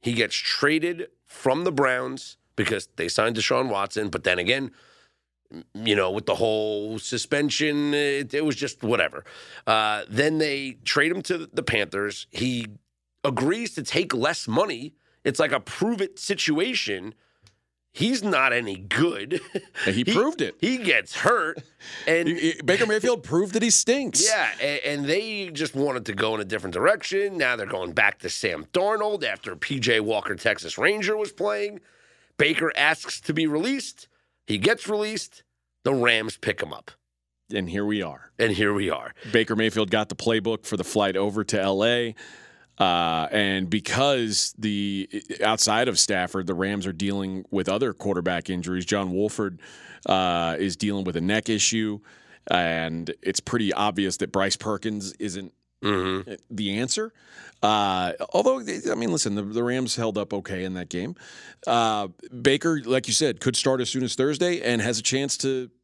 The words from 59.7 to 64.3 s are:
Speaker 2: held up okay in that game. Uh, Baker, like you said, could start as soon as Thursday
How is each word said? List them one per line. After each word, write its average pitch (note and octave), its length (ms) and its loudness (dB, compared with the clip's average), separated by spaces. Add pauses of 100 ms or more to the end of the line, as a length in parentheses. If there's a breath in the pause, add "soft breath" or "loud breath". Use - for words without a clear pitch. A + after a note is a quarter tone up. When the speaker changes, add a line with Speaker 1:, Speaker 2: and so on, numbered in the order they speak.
Speaker 2:
held A2+ 200 -2
up G2+ 160 -4
okay F#2+ 320 -4
in F#2 120 -4
that F2+ 140 -8
game. G2+ 260 -6 (500 loud breath)
Uh, A2 440 2 (300)
Baker, C#3+ 440 2
like B2+ 240 0
you A#2 60 0
said, C3+ 260 2
could C3 160 0
start C3 260 2
as A#2+ 80 -2
soon C3 140 -2
as A#2+ 100 -2
Thursday D#3 480 2